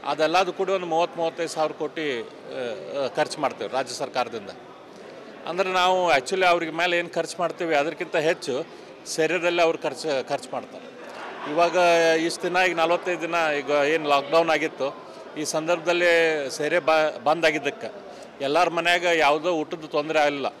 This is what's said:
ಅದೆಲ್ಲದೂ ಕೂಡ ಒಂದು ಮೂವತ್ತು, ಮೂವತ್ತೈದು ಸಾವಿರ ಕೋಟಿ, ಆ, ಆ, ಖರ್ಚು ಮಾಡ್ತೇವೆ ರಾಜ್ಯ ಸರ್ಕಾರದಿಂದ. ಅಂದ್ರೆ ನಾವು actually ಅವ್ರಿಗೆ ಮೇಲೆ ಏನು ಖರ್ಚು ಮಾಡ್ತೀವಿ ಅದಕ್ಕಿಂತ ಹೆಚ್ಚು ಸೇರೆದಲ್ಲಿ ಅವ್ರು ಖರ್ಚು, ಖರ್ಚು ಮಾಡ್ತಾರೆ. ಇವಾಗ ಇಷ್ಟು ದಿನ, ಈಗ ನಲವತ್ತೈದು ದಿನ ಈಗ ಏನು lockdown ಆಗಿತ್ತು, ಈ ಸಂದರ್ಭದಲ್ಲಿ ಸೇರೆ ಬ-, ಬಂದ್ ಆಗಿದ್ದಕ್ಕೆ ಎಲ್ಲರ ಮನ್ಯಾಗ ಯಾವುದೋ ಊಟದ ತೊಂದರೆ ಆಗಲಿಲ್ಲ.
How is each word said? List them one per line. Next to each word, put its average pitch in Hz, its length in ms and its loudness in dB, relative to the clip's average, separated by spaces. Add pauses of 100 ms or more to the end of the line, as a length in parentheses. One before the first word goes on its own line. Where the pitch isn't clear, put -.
ಅದೆಲ್ಲದೂ 156 480 2
ಕೂಡ 190 160 -4
ಒಂದು 185 180 -2
ಮೂವತ್ತು, 165 340 0
ಮೂವತ್ತೈದು 165 280 -2
ಸಾವಿರ 151 240 -2
ಕೋಟಿ, 147 500 -4
ಆ, - 20 -8
ಆ, 127 840 -8
ಖರ್ಚು - 320 -2
ಮಾಡ್ತೇವೆ 120 320 -4
ರಾಜ್ಯ 123 220 -4
ಸರ್ಕಾರದಿಂದ. 117 560 -6 (1000)
ಅಂದ್ರೆ 185 240 -2
ನಾವು 185 400 4
actually 185 320 2
ಅವ್ರಿಗೆ 170 280 4
ಮೇಲೆ 175 260 2
ಏನು 170 100 -2
ಖರ್ಚು 165 300 -4
ಮಾಡ್ತೀವಿ 165 360 -2
ಅದಕ್ಕಿಂತ 151 420 0
ಹೆಚ್ಚು 156 500 0 (400)
ಸೇರೆದಲ್ಲಿ 170 560 0
ಅವ್ರು 165 160 2
ಖರ್ಚು, 139 500 -4
ಖರ್ಚು 139 240 -4
ಮಾಡ್ತಾರೆ. 107 400 -12 (580)
ಇವಾಗ 170 260 2 (440)
ಇಷ್ಟು 165 220 -4
ದಿನ, 180 140 -2 (120)
ಈಗ 170 80 0
ನಲವತ್ತೈದು 170 440 0
ದಿನ 165 140 -4 (240)
ಈಗ 135 120 -6
ಏನು 147 380 2
lockdown 147 420 4
ಆಗಿತ್ತು, 151 460 -2 (400)
ಈ 151 80 -6
ಸಂದರ್ಭದಲ್ಲಿ 170 640 0 (440)
ಸೇರೆ 151 280 0
ಬ-, 156 460 2
ಬಂದ್ 160 220 2
ಆಗಿದ್ದಕ್ಕೆ 151 460 -2 (480)
ಎಲ್ಲರ 151 280 2
ಮನ್ಯಾಗ 170 340 2
ಯಾವುದೋ 160 480 4
ಊಟದ 156 340 -4
ತೊಂದರೆ 156 340 0
ಆಗಲಿಲ್ಲ. 143 420 2